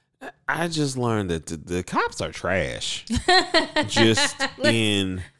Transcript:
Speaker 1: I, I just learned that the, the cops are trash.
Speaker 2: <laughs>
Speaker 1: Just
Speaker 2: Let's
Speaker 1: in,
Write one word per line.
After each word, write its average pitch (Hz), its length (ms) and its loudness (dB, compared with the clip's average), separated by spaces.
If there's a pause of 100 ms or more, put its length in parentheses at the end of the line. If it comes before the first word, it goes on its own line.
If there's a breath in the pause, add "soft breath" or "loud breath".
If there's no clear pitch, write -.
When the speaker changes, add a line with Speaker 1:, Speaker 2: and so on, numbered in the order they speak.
(220 soft breath)
Speaker 1:
I, - 80 -14 (180)
I 160 200 0
just 151 280 -2
learned 113 340 0
that 82 160 -4
the, 85 100 -6
the 87 260 -4
cops - 400 -2
are 76 100 -4
trash. 78 760 -2
Speaker 2:
<laughs> 320 840 2
Speaker 1:
Just - 500 4 (200)
Speaker 2:
Let's - 60 -2
Speaker 1:
in, 110 580 2 (180)